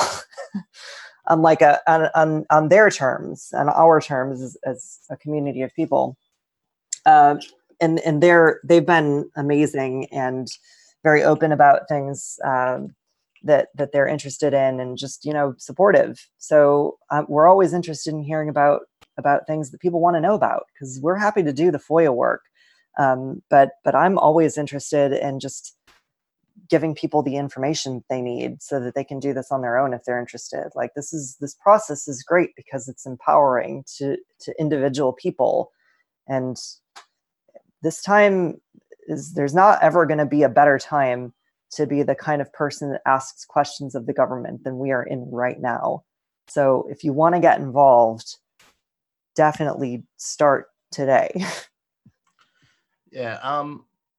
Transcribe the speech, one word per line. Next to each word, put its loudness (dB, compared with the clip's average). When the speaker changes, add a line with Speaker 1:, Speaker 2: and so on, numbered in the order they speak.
Speaker 1:
<laughs> -18
on, 2
like, 4
a, 6
on, 2
on, 2
on 4
their 6
terms, -4
on -2
our 6
terms -4
as, -14
as -10
a -10
community -6
of -8
people. -2
Uh, 6
and, 0
and 0
they're, 6
they've 4
been 2
amazing -2
and -6
very 4
open 2
about 4
things, -8
um, -4
that, 2
that -6
they're 2
interested -4
in 0
and -10
just, -14
you -6
know, -2
supportive. 0
So, 2
uh, -2
we're 4
always 6
interested -6
in -8
hearing -6
about, 2
about 0
things -6
that -20
people -2
wanna 2
know 0
about, -2
'cause -14
we're -2
happy 0
to -2
do 0
the -4
foia 2
work. -2
Um, -2
but, 4
but 2
I'm 2
always 2
interested -2
in -4
just -14
giving 0
people -2
the -4
information -6
they -4
need -8
so -6
that -8
they -6
can -10
do -4
this -8
on -4
their -2
own 0
if -8
they're -4
interested. -10
Like, -6
this -12
is, -12
this -10
process 0
is -12
great 0
because -14
it's -20
empowering 0
to, -4
to -12
individual -2
people. -4
And -6
this -6
time 2
is, -10
there's -4
not 6
ever 4
gonna 0
be 2
a 4
better 4
time -4
to -4
be -2
the -2
kind -4
of -10
person -6
that -8
asks -2
questions -4
of -10
the -6
government -4
than -10
we -6
are -2
in -10
right -6
now. -6
So 0
if -14
you -4
wanna 2
get 4
involved, 2
definitely -2
start 0
today. 0
<laughs> -4
Speaker 2:
Yeah, -10
um, -8